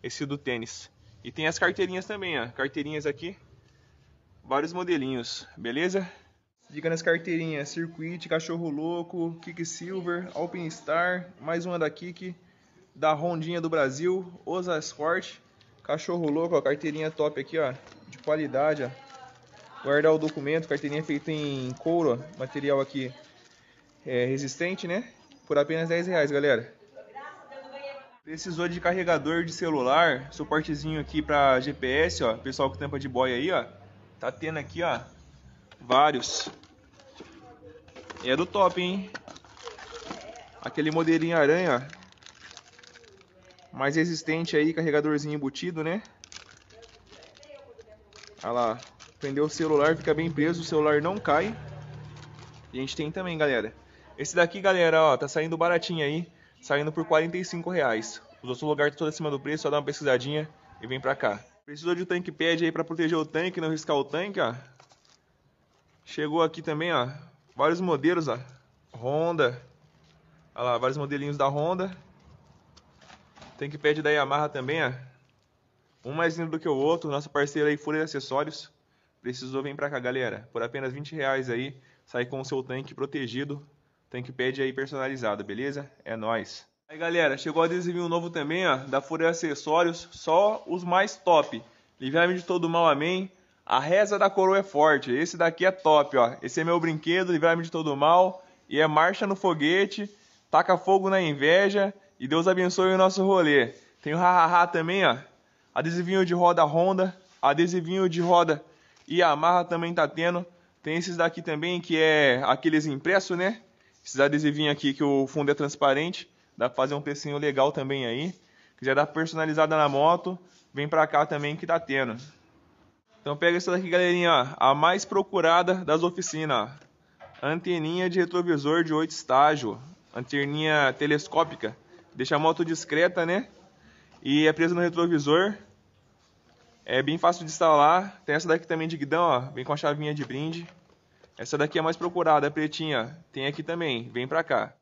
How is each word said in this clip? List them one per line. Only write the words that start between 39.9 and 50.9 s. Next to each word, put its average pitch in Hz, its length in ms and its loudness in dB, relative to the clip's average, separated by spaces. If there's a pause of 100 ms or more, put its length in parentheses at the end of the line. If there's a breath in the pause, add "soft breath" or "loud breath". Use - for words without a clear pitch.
Aquele 151 280 -2
modelinho 165 460 2
aranha, 147 500 4 (1900)
ó. - 40 -16
Mais 143 200 0
resistente 165 580 -2
aí, 156 180 2
carregadorzinho 151 600 0
embutido, 156 480 -6
né? 175 180 -4 (2500)
Olha 104 120 -6
lá. 120 260 0 (400)
Prendeu 139 240 -2
o 156 60 0
celular, 156 480 2
fica 160 160 0
bem 165 180 -2
preso, 160 300 0
o - 20 -8
celular 151 380 2